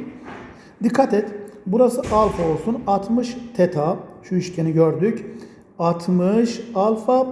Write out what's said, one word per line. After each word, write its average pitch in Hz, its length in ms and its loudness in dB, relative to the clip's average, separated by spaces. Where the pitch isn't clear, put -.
dikkat 240 300 2
et. 208 120 2
Burası 233 360 2
alfa 196 380 2
olsun. 226 260 -2
Altmış 220 500 0
teta. 175 400 2
Şu 185 120 -6
üçgeni 170 380 -2
gördük. 160 520 2
Altmış 180 840 2
alfa. 226 560 2